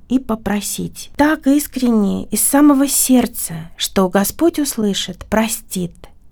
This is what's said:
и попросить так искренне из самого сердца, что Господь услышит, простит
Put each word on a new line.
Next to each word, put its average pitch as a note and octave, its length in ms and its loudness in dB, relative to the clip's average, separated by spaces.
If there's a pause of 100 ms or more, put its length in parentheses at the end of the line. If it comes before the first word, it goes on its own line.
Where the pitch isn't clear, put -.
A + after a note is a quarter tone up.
и B3+ 100 0
попросить G3+ 960 -6
так D4+ 300 2
искренне A#3+ 800 0
из - 180 -4
самого C#4 460 4
сердца, A#3 880 0
что - 320 0
Господь G3+ 500 0
услышит, G#3 680 -4
простит G#3 680 -4 (380)